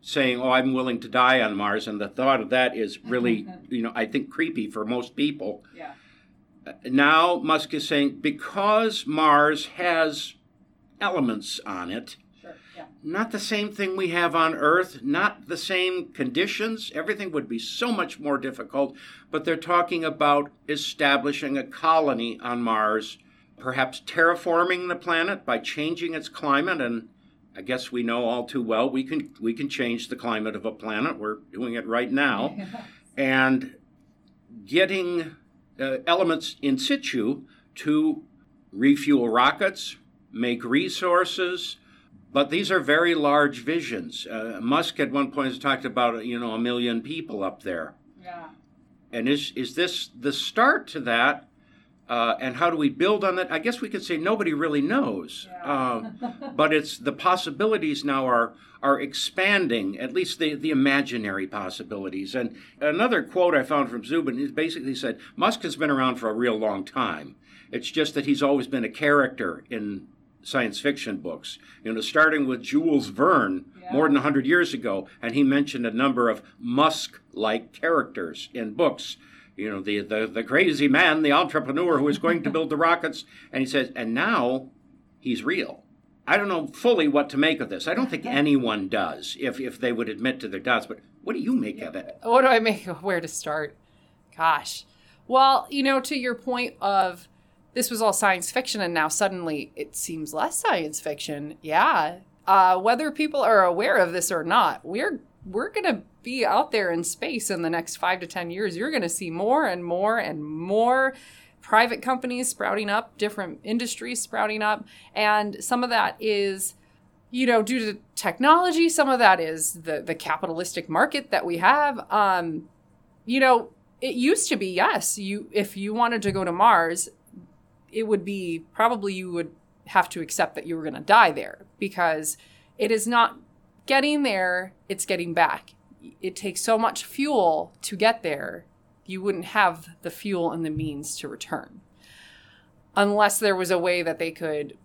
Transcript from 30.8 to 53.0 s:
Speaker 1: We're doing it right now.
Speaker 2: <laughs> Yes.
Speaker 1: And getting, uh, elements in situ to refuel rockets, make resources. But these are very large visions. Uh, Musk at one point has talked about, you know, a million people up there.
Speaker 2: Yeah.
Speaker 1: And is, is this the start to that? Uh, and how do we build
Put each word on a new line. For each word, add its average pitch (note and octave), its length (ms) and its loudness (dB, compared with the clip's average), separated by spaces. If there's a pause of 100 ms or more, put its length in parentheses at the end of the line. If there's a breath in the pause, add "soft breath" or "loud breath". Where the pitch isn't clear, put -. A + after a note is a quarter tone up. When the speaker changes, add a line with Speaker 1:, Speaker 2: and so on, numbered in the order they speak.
Speaker 1:
We're G#2+ 200 -6 (140)
doing A#2 220 -6
it A2 140 -6
right A#2+ 240 -2
now. C3 420 0
Speaker 2:
<laughs> - 40 -12
Yes. - 260 -12 (340 loud breath)
Speaker 1:
And C3 580 2 (880)
getting, F3 720 0 (440)
uh, C3+ 260 -2
elements E3+ 560 0
in C#3 160 0
situ - 640 -2 (340 soft breath)
to D3+ 480 0 (480)
refuel C3+ 580 4
rockets, B2 680 2 (340)
make A#2+ 320 -4
resources. F3 1120 0 (560 soft breath)
But C#3+ 160 2
these F3+ 220 0
are F#3 80 4
very D#3 360 4
large D3 460 4
visions. B2 640 -6
Uh, A2 360 -8
Musk D3 380 -2
at B2+ 120 0
one C3+ 200 -2
point C3+ 180 -2
has - 100 -8
talked C3+ 260 -2
about, A#2 400 0
you A#2+ 140 -4
know, A#2 120 -4
a A2 80 -4
million A#2+ 420 0
people A#2+ 420 -8
up F#2 200 -6
there. E2 300 -6 (300)
Speaker 2:
Yeah. - 220 -14 (640)
Speaker 1:
And A#2 160 -4
is, C#3+ 280 -2
is A#2+ 200 -8
this F3+ 420 -4
the C3 140 -2
start - 580 2
to D3+ 120 -8
that? A#2+ 460 2 (600 soft breath)
Uh, A#2 340 2
and B2+ 160 -6
how E3+ 120 4
do E3 80 -2
we D3 120 2
build F#3 340 2